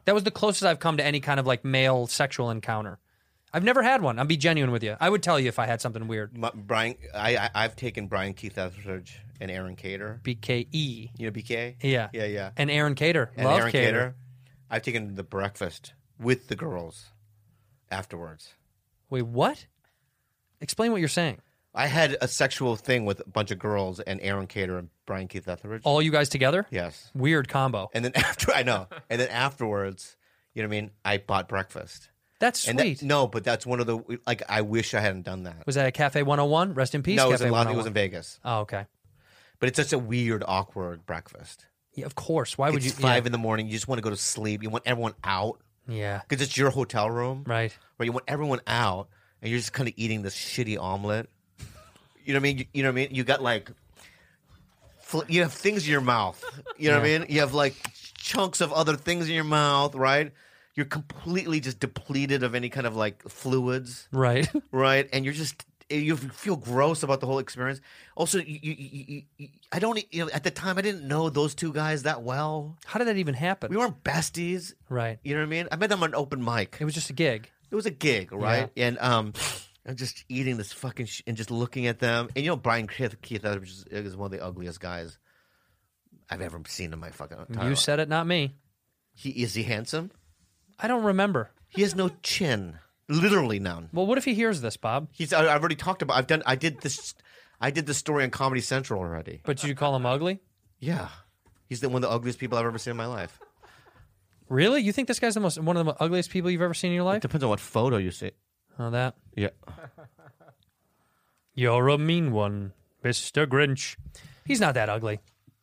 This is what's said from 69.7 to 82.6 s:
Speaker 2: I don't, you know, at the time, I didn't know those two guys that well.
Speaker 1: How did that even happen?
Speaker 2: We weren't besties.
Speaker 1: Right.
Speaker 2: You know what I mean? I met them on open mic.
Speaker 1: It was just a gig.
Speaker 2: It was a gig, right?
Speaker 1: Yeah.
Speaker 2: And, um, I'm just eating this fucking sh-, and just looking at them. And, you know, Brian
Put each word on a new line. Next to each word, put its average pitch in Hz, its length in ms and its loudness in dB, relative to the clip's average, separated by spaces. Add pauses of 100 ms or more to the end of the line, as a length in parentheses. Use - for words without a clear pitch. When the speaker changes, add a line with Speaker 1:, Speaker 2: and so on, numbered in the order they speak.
Speaker 2:
I 160 100 -4
don't, 220 220 0 (100)
you 165 120 -4
know, 156 80 -6
at 147 120 -4
the 180 60 2
time, 185 280 -2
I 190 40 0
didn't 190 240 -4
know 156 220 0
those 147 260 2
two 160 180 -4
guys 151 320 -2
that 139 180 -2
well. 151 640 -4
Speaker 1:
How - 120 -6
did 240 100 2
that 208 100 2
even 151 160 0
happen? 160 360 -2
Speaker 2:
We 190 60 0
weren't 233 280 0
besties. 175 680 -2 (160)
Speaker 1:
Right. 113 360 -2
Speaker 2:
You 143 100 -2
know 151 60 0
what 156 60 0
I 151 40 -6
mean? 165 220 -4
I 160 40 -2
met 208 140 2
them 190 120 4
on 160 120 2
open 139 280 -2
mic. 117 380 0
Speaker 1:
It 151 40 0
was 151 100 -2
just 160 160 -6
a - 20 -8
gig. 123 380 0 (200)
Speaker 2:
It - 40 -6
was 214 120 -2
a 202 40 0
gig, 123 420 2
right? 107 440 0
Speaker 1:
Yeah. 123 100 2
Speaker 2:
And, 120 120 0
um, 113 340 2 (520)
I'm 127 120 -8
just 120 320 -8
eating 127 300 -2
this 101 140 -8
fucking 123 340 -8
sh-, - 200 -10
and 117 100 -4
just 113 140 -8
looking 120 380 -2
at 113 100 -2
them. 117 380 2
And, 139 80 -2
you 170 80 2
know, 147 40 0
Brian 117 300 0